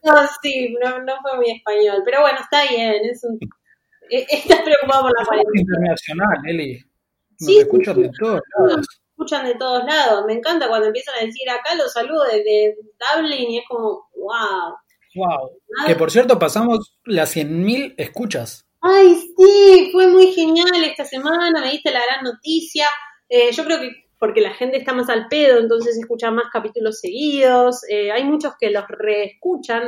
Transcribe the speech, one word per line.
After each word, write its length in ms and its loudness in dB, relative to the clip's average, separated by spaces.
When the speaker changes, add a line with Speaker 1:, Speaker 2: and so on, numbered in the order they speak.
Speaker 1:
No, 120 6
sí, 400 -4
no, 180 -4
no 120 -8
fue 140 -6
muy 140 0
español. 540 -2
Pero 180 2
bueno, 180 2
está 280 0
bien. 260 -2
Es 180 -8
un, 160 -8
eh, 180 -2
estás 340 2
preocupado 400 2
por 140 0
la 60 -4
Speaker 2:
Es 60 -6
Speaker 1:
cuarentena. 320 0
Speaker 2:
internacional, 760 -2
Eli. 320 -6
Nos 60 -20
Speaker 1:
Sí, 160 0
sí, 60 10
Speaker 2:
escuchan 340 2
Speaker 1:
sí. 80 2
Speaker 2:
de 160 0
todos 220 -2
Speaker 1:
Nos 100 4
Speaker 2:
lados. 180 -2
Speaker 1:
escuchan 360 -6
de 80 -2
todos 300 -4
lados. 420 0
Me 60 -2
encanta 340 -2
cuando 220 0
empiezan 320 -6
a 40 -2
decir, 240 -10
"Acá 280 -6
los 160 -2
saludo 320 -2
desde 520 0
Dublín", 320 -4
y 100 -4
es 100 -10
como, 480 -8
"Wow". 580 -6
Speaker 2:
Wow. 360 -4
Speaker 1:
Nada. 100 -4
Speaker 2:
Que 60 0
por 160 -4
cierto, 260 2
pasamos 680 -2
las 260 -2
cien 320 -4
mil 340 -4
escuchas. 680 -10
Speaker 1:
Ay, 340 8
sí, 560 8
fue 160 6
muy 240 8
genial 520 0
esta 200 -6
semana, 560 -2
me 100 -4
diste 220 -4
la 120 -2
gran 200 -4
noticia. 600 -4
Eh, 240 4
yo 120 -6
creo 140 -2
que 240 -12
porque 220 0
la 140 0
gente 220 -6
está 160 -6
más 180 -4
al 160 -2
pedo, 320 4
entonces 400 -2
escucha 320 -6
más 220 -4
capítulos 480 -6
seguidos. 880 0
Eh, 240 -4
hay 100 -2
muchos 340 -4
que 140 -2
los 160 -4
reescuchan. 1000 -6